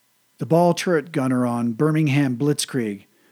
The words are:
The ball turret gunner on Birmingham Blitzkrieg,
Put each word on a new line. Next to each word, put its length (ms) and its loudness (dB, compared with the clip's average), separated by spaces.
The 80 -8
ball 280 4
turret 380 -2
gunner 340 0
on 260 -2
Birmingham 680 0
Blitzkrieg, 680 -2